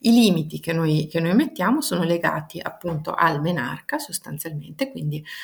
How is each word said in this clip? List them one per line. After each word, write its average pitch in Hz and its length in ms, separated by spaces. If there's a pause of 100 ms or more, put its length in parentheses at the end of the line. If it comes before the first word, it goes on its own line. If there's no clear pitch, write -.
I 233 100
limiti 175 480
che 165 140
noi, 156 340
che 165 140
noi 170 160
mettiamo 254 440
sono 180 220
legati 165 580
appunto - 540
al 156 260
menarca 156 580
sostanzialmente, 156 920
quindi 151 340 (200)